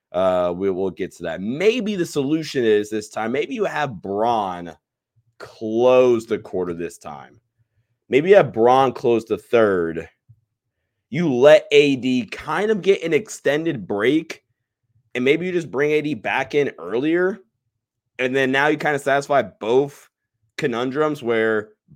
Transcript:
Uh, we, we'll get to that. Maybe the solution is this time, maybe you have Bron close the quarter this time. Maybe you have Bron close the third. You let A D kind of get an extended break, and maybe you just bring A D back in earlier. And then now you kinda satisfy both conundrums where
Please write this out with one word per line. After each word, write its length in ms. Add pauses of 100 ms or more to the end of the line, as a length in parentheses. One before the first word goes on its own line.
(120)
Uh, 440
we, 140
we'll 200
get 260
to 80
that. 160
Maybe 560
the 100
solution 600
is 240
this 200
time, 220
maybe 240
you 80
have 380
Bron 720 (640)
close 880
the 140
quarter 340
this 240
time. 420 (720)
Maybe 200
you 60
have 160
Bron 400
close 320
the 140
third. 720 (1000)
You 240
let 380
A 240
D 300
kind 460
of 100
get 220
an 100
extended 760
break, 560 (720)
and 100
maybe 200
you 60
just 200
bring 200
A 100
D 120
back 420
in 240
earlier. 600 (800)
And 160
then 160
now 160
you 100
kinda 220
satisfy 420
both 680 (480)
conundrums 640
where 480 (260)